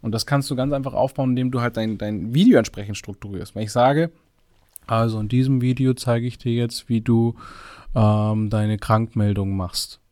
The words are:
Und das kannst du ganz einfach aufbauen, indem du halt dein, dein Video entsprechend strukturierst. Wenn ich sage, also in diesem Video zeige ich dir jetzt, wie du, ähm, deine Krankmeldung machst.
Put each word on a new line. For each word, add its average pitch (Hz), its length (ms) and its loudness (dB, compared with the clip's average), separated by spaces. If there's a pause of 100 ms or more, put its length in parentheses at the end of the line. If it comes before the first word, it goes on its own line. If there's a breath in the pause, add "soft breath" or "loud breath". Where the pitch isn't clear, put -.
Und 113 120 -6
das 110 120 -2
kannst 139 260 0
du 147 40 -4
ganz 131 180 -2
einfach 135 200 -4
aufbauen, 131 380 0
indem 127 200 0
du 127 100 -2
halt 120 160 -2
dein, 110 200 -2
dein 104 360 -6
Video 190 240 8
entsprechend 104 400 0
strukturierst. 98 580 -12
Wenn 107 80 -6
ich 107 80 -6
sage, 143 400 4 (720)
also 113 340 0
in 104 80 -4
diesem 127 340 2
Video 127 320 0
zeige 120 340 -2
ich 123 100 -8
dir 120 160 -4
jetzt, 120 340 -4
wie 113 140 0
du, 117 340 2 (600 loud breath)
ähm, 107 540 2
deine 107 280 0
Krankmeldung 104 800 0
machst. - 440 -6 (120)